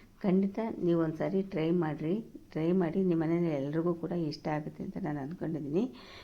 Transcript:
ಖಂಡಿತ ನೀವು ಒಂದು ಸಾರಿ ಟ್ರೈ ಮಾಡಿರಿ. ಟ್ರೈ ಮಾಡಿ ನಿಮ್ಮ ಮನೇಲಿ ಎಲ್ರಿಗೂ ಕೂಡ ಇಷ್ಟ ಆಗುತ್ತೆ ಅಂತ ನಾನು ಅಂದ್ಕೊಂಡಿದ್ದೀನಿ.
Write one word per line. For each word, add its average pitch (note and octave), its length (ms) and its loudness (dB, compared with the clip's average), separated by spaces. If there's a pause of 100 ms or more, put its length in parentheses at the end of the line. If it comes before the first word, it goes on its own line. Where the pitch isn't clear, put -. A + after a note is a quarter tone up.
(200)
ಖಂಡಿತ G3 380 4 (200)
ನೀವು E3+ 240 4
ಒಂದು D#3+ 140 0
ಸಾರಿ F#3+ 260 0
ಟ್ರೈ E3 340 0
ಮಾಡಿರಿ. D#3 360 0 (360)
ಟ್ರೈ E3 240 0
ಮಾಡಿ F3+ 320 2
ನಿಮ್ಮ E3 180 2
ಮನೇಲಿ E3+ 280 2
ಎಲ್ರಿಗೂ D3+ 440 0
ಕೂಡ E3+ 180 -6 (100)
ಇಷ್ಟ D#3 260 -4
ಆಗುತ್ತೆ D3+ 340 -4
ಅಂತ - 140 -8
ನಾನು D3+ 240 -4
ಅಂದ್ಕೊಂಡಿದ್ದೀನಿ. D3+ 600 -2 (420)